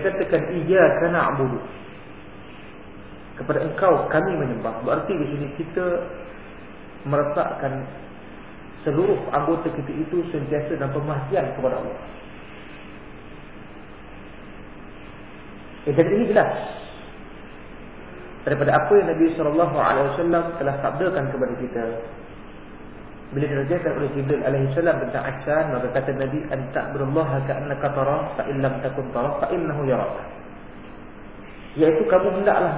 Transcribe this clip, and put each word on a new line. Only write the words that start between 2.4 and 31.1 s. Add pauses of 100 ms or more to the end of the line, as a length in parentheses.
kepada
engkau
kami
menyembah,
berarti
di
sini
kita (1200)
meletakkan (960)
seluruh
anggota
kita
itu
sentiasa
dalam
pemerhatian
kepada
Allah. (4000)
Eh,
dan
ini
jelas (1900)
daripada
apa
yang
Nabi (140)
sallallahu
alaihi
wasallam (160)
telah
sabdakan
kepada
kita. (1500)
Bila
dirajakan
oleh
Jibril
alaihi
salam
tentang
ihsan,
maka
kata
Nabi, (160)
"An
ta'budallaha
ka'annaka
tarahu,
fa
in
lam
takun
tarahu,
fa
innahu
yaraka." (1500)